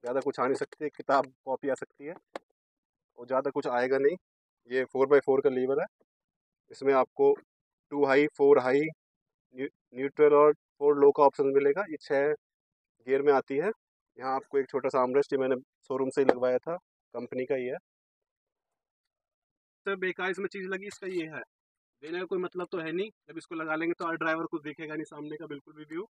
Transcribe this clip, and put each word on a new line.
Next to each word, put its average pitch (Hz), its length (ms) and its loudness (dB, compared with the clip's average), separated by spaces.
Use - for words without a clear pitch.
ज़्यादा 127 160 -2
कुछ 135 200 -6
आ 127 40 0
नहीं 131 120 0
सकती, - 340 -8
किताब 135 360 -2
कॉपी 131 240 -6
आ 131 60 0
सकती - 300 -18
है, 160 100 -12
और 120 80 -16
ज़्यादा 131 240 -2
कुछ 139 180 -6
आएगा 131 300 0
नहीं। 147 180 0
ये 127 140 -2
फ़ोर 131 220 0
बाई 139 140 6
फ़ोर 135 200 2
का 139 100 2
लीवर 127 300 -2
है, 190 60 -4
इसमें 135 240 0
आपको 139 380 4
टू 143 140 2
हाई, 139 220 4
फ़ोर 143 300 6
हाई, 127 220 2
न्यू-, 131 140 -8
न्यूट्रल 139 400 2
और 147 180 8
फ़ोर 147 460 0
लो 143 140 8
का 151 100 4
ऑप्शन 139 320 4
मिलेगा। 143 360 2
ये 151 100 -10
छः 143 320 -2
गियर 135 160 0
में 143 100 4
आती 135 240 0
है। 180 140 -2
यहाँ 131 160 -6
आपको 139 240 -4
एक 135 100 -4
छोटा 131 200 -4
सा 135 120 0
आर्मरेस्ट, 127 320 0
ये 139 60 -2
मैंने 131 180 -2
शोरूम 131 200 -4
से 143 100 -4
ही 135 60 2
लगवाया 127 320 0
था, 165 180 -8
कंपनी 123 300 -8
का 139 100 -4
ही 127 120 -6
है। 131 100 -8
सबसे 196 120 -4
बेकार 185 320 -6
इसमें 190 180 -6
चीज़ 190 200 -10
लगी 196 180 -10
इसका 196 220 -14
ये 180 180 -6
है, 147 160 -12
देने 160 160 -10
का 185 80 -8
कोई 190 140 -6
मतलब 180 320 -8
तो 190 80 -6
है 160 120 -8
नहीं, 196 180 -6
जब 156 100 -16
इसको - 160 -16
लगा 160 220 -6
लेंगे 165 180 -4
तो 170 200 -8
ड्राइवर 160 320 -4
कुछ 160 160 -10
देखेगा 151 320 -12
नहीं 156 120 -8
सामने 151 300 -14
का 160 100 -14
बिल्कुल 151 280 -16
भी 151 120 -20
व्यू। 165 260 -10